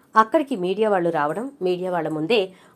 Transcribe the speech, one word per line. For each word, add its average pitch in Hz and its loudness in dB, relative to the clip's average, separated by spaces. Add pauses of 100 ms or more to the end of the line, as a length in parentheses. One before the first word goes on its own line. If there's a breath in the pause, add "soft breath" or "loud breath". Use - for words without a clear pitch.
(160 soft breath)
అక్కడికి 254 2
మీడియా 196 0
వాళ్ళు 175 2
రావడం, 165 -2 (100)
మీడియా 180 -2
వాళ్ళ 160 -2
ముందే 160 0 (360 soft breath)